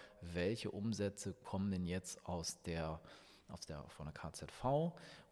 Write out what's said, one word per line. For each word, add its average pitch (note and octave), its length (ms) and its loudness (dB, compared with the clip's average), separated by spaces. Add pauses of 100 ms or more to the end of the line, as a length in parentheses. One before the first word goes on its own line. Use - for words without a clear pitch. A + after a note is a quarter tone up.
(200)
welche F2 500 2
Umsätze G2+ 600 2
kommen G2 380 0
denn F2+ 160 4
jetzt - 400 -2
aus F2 360 -2
der, D#2+ 380 0 (480)
aus - 160 -8
der, D2 240 -6
von - 160 -10
der D2+ 80 -4
K - 220 -6
Z - 180 -8
V D3+ 420 4 (380)